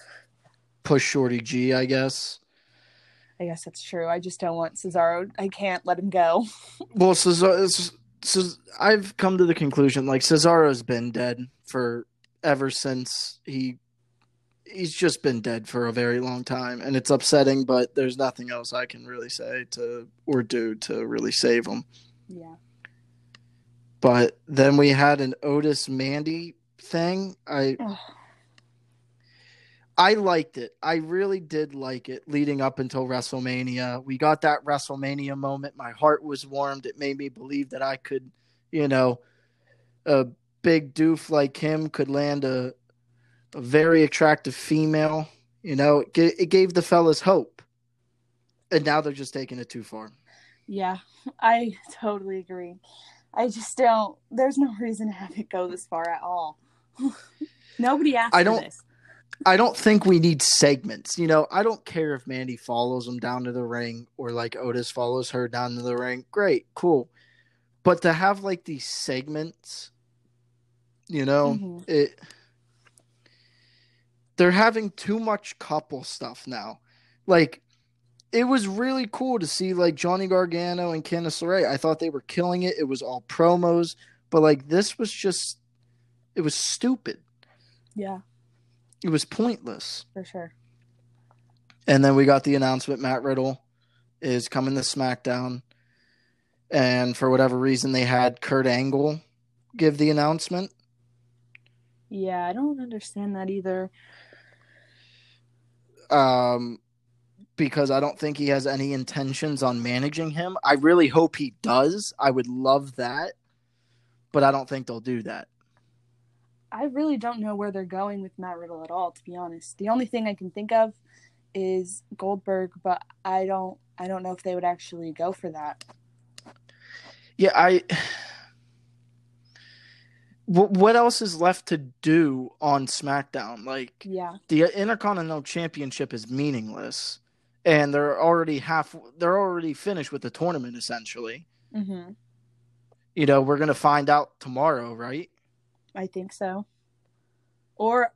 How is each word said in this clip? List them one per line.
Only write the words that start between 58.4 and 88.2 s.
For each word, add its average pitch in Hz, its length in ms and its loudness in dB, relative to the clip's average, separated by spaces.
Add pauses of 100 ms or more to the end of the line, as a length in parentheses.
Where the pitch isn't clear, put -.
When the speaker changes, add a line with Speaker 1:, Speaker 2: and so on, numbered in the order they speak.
Speaker 2:
for 175 40 6
Speaker 1:
don't 220 200 2
Speaker 2:
this. - 180 -20 (640)
Speaker 1:
I 185 100 8
don't 233 200 4
think 214 280 4
we 185 140 8
need 160 240 4
segments. - 760 2
You 170 100 -2
know, 156 240 4
I 190 120 2
don't 214 240 -2
care 156 280 -4
if 123 120 -12
Mandy 131 320 -10
follows 123 500 -2
him 123 100 -8
down 123 260 -6
to 123 80 -6
the 123 120 -6
ring 117 440 -8 (100)
or, 123 120 -8
like, 117 260 -6
Otis 120 340 -6
follows 123 400 -4
her 123 180 -4
down 120 280 -6
to 120 60 -8
the 123 140 -4
ring. 123 360 -6
Great, 190 420 0
cool. 156 340 2 (760)
But 175 180 4
to 170 100 4
have, 196 300 0
like, 196 220 -6
these 147 200 -10
segments, - 1080 -10 (1160)
you 147 180 -4
know, 143 300 2
Speaker 2:
Mm-hmm. 185 240 -8 (120)
Speaker 1:
it, 147 300 2 (2250)
they're 180 140 6
having 220 400 4
too - 280 -4
much 220 400 -6
couple 147 460 -8
stuff - 420 -14
now. 117 340 -12 (460)
Like, 170 360 4 (720)
it 233 120 4
was 247 240 2
really 247 420 -2
cool 254 280 -4
to 170 80 -2
see, 185 280 -4
like, 175 200 2
Johnny 180 320 -2
Gargano 175 640 -2
and 160 120 -6
Candice 170 380 -6
LeRae. 175 260 2
I 131 80 -2
thought 160 220 0
they 160 120 -4
were 139 120 -8
killing 180 400 -2
it. 180 160 -2
It 156 100 -2
was 131 140 -6
all 127 260 -10
promos, 170 680 2 (340)
but, 160 120 6
like, 147 260 4
this 185 300 0
was 220 140 -4
just, - 460 -4 (760)
it 175 80 -2
was 151 120 -2
stupid. - 640 -4 (760)
Speaker 2:
Yeah. 196 240 -8 (840)